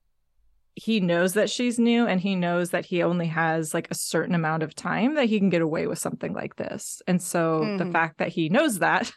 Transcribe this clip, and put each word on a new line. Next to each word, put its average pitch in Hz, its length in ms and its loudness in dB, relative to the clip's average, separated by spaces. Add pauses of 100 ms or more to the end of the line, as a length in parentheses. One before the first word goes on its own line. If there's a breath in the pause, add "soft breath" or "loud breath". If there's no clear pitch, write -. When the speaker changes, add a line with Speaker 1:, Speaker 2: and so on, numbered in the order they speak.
(760)
Speaker 1:
he 220 260 0
knows 180 340 2
that 208 160 2
she's 240 280 -2
new, 233 280 4
and 185 160 2
he 196 120 0
knows 175 360 0
that - 160 -2
he 175 160 0
only 170 240 0
has, 160 480 0
like, 170 160 -4
a - 40 -8
certain - 400 -2
amount 160 280 0
of 156 120 -6
time 175 420 -2
that 269 100 2
he 214 120 2
can 190 120 4
get 170 100 2
away 165 260 0
with - 120 -4
something - 340 -6
like - 240 -8
this. - 500 -10
And 180 140 2
so 165 400 0
the 190 240 0
Speaker 2:
Mm-hmm. 180 80 -4
Speaker 1:
fact 165 260 0
that 175 100 -2
he 165 200 -2
knows 240 300 2
that 170 380 2